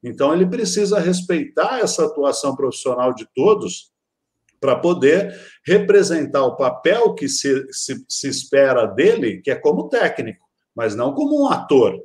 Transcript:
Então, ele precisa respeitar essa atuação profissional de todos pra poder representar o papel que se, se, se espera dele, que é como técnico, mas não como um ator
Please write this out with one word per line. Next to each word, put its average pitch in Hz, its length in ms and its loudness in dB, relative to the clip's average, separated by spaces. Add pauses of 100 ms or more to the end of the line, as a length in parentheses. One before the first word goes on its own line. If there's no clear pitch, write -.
Então, 139 300 -2
ele 180 140 2
precisa 208 520 -2
respeitar 180 800 -2
essa - 260 0
atuação 139 500 -2
profissional 127 560 -2
de 110 220 -12
todos 151 580 0 (680)
pra 135 140 2
poder 170 640 2 (260)
representar 170 800 2
o 120 120 -2
papel 180 580 2
que 139 140 -6
se, 135 440 -2
se, - 360 -10
se - 200 -8
espera 131 580 2
dele, 117 540 0
que - 100 -4
é - 40 0
como - 340 -2
técnico, 156 560 -4 (300)
mas 110 200 -4
não 120 200 -2
como 294 280 0
um 269 60 2
ator 127 560 2